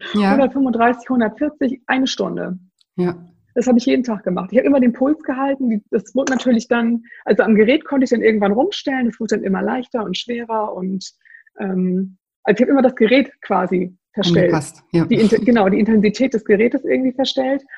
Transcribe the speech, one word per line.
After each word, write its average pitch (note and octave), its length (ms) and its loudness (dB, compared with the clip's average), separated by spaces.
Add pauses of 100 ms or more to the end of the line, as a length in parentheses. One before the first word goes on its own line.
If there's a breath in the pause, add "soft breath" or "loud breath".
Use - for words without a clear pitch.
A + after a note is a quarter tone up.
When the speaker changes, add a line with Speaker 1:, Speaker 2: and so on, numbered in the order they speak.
(140)
Speaker 1:
Ja. G3+ 180 2
Speaker 2:
Hundertfünfunddreißig, B3 760 0
hundertvierzig, C4 760 -2
eine C4 200 0
Stunde. F3+ 520 -6 (380)
Speaker 1:
Ja. F3 260 -4 (320)
Speaker 2:
Das B3 120 0
hab B3+ 100 4
ich A#3+ 80 2
jeden C4 180 2
Tag A3 220 -6
gemacht. F#3 260 -4
Ich G#3 80 2
hab C4 60 0
immer C#4+ 160 2
den B3 140 2
Puls C#4+ 300 -2
gehalten. C4+ 440 -4
Die, A3 220 -2
das - 240 -6
wurde C4+ 180 0
natürlich A#3+ 360 0
dann, A#3 340 0 (240 loud breath)
also G3 160 0
am G#3+ 120 4
Gerät A3 300 4
konnte C4+ 200 0
ich A#3+ 60 -4
dann A3+ 120 0
irgendwann G3+ 300 2
rumstellen. C4 580 -2
Das - 100 -14
wurde G#3+ 160 -4
dann A3 80 -6
immer F#3+ 160 -2
leichter A#3+ 440 -4
und F#3 120 -6
schwerer A3+ 560 -6
und, F#3 400 -8 (480 soft breath)
ähm, F#3+ 560 -4 (280)
also G#3 120 2
ich A#3+ 60 2
hab B3+ 80 0
immer C#4 100 4
das B3 160 2
Gerät A#3+ 340 2 (120)
quasi F#3 520 -2 (200)
verstellt. F3 300 2 (100)
Speaker 1:
Angepasst, - 280 -6 (100)
ja. E3+ 120 2
Speaker 2:
Die G3+ 120 0
Inten-, G#3+ 280 2
genau, G#3+ 240 4
die G3+ 100 2
Intensität G#3+ 540 2
des G#3 140 -4
Gerätes A#3 400 2
irgendwie B3+ 260 0
verstellt, C4+ 500 -2 (160 loud breath)